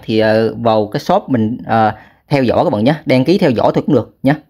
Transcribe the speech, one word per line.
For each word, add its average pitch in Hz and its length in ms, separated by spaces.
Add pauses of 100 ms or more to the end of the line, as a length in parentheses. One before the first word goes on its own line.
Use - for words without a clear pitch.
thì, 113 160
ờ, 110 380
vào 110 300
cái 147 120
shop 196 300
mình, 117 360
ờ, 110 260 (360)
theo 139 160
dõi 110 200
các 175 60
bạn 107 140
nhá, 151 220
đăng 131 200
ký 180 120
theo 165 120
dõi 123 260
thôi 151 100
cũng 151 100
được - 280
nhá. 139 120 (140)